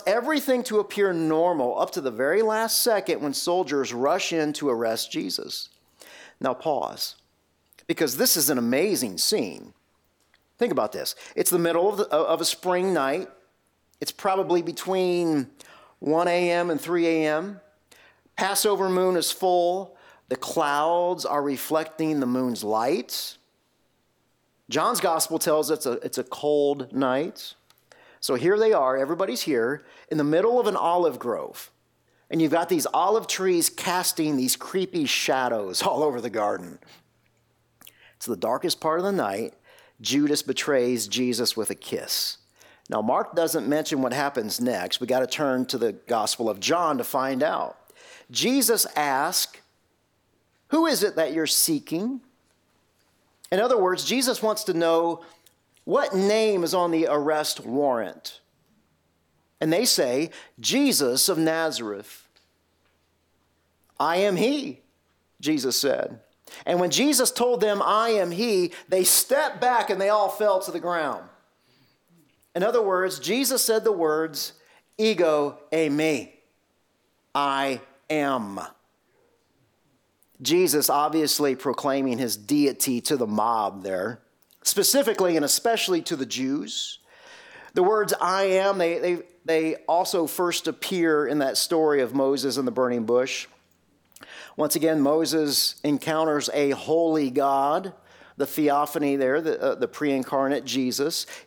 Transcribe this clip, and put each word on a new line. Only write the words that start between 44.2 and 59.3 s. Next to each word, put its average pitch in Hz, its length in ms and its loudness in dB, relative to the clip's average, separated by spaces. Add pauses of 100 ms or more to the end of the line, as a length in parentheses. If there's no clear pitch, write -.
next. 104 400 -2
We 123 60 -4
gotta 127 180 2
turn 131 400 -2
to 123 140 -4
the 110 140 0
Gospel 113 540 -2
of 101 120 -2
John 151 400 0
to 117 40 -4
find 131 380 -2
out. 156 340 -2 (540)
Jesus 233 560 2 (100)
asked, 147 640 0 (1080)
"Who 320 180 2
is 254 160 2
it 202 140 0
that 156 180 0
you're 160 140 0
seeking?" 180 760 -2 (1300)
In 185 80 2
other 247 200 4
words, 180 260 2
Jesus 240 380 0
wants 214 220 0
to 180 100 -2
know 165 480 2 (600)
what 202 300 0
name 202 500 2
is 165 120 -2
on 175 160 2
the 160 160 2
arrest 147 580 0
warrant. 120 720 -2 (1200)